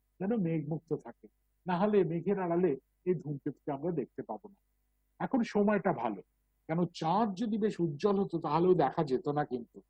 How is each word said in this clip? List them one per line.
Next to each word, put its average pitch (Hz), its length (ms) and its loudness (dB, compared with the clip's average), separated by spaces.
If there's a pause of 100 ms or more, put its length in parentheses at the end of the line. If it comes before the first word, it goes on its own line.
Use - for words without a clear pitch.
(200)
যেন 196 160 -2
মেঘমুক্ত 160 540 -2 (140)
থাকে, - 220 -18 (400)
না 180 120 0
হলে 208 260 4
মেঘের 170 360 0
আড়ালে 175 320 2 (320)
এই 180 100 2
ধূমকেতুকে 147 580 -6
আমরা 139 180 -4
দেখতে 135 320 -6
পাবো 107 260 -10
না। 101 100 -20 (600)
এখন 233 220 -2
সময়টা 208 500 2
ভালো, 110 280 -4 (480)
কেন 165 180 0
চাঁদ 180 480 0
যদি 220 240 -4
বেশ 208 220 0
উজ্জ্বল 170 380 0
হতো, 196 200 -2
তাহলেও 160 360 4
দেখা 156 300 2
যেত 127 240 -2
না 147 160 0
কিন্তু। 123 340 -8 (120)